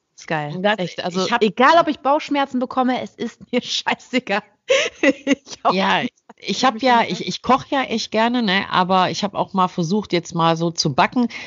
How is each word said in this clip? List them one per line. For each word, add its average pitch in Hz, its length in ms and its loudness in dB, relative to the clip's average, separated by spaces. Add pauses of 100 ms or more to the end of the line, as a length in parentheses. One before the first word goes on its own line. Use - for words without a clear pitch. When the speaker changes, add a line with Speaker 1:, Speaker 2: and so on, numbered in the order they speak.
(160)
Speaker 1:
ist - 100 -20
geil. 151 280 -4
Speaker 2:
Und 185 80 -6
das, 208 160 0
Speaker 1:
Echt. 175 260 -8
Also 180 220 -2
Speaker 2:
ich 196 60 -2
hab 240 100 2
Speaker 1:
egal, 262 360 4
ob 330 100 4
ich 294 120 -4
Bauchschmerzen 277 580 -2
bekomme, 254 440 -2
es 208 140 -12
ist - 240 -8 (120)
mir 240 100 0
<laughs> - 0 -
scheißegal. - 800 -4 (600)
Ich - 640 0
hau 185 80 4
Speaker 2:
Ja, 190 280 2
Speaker 1:
den 247 80 -2
Teig - 20 -10 (320)
Speaker 2:
ich 196 220 -4
hab 262 120 2
Speaker 1:
in 214 40 -12
Speaker 2:
ja, 240 220 4
Speaker 1:
die 165 100 -4
Speaker 2:
ich, - 160 -6
ich - 140 -8
koch 247 280 2
ja 269 120 0
echt - 300 -4
gerne, 233 300 0
ne? 196 280 0
Aber 185 400 2
ich 170 140 -4
hab 196 100 -6
auch - 180 -4
mal 190 160 2
versucht, 185 440 -2
jetzt 175 220 -2
mal 165 220 4
so 165 140 -2
zu 160 240 -2
backen. 226 340 2 (180)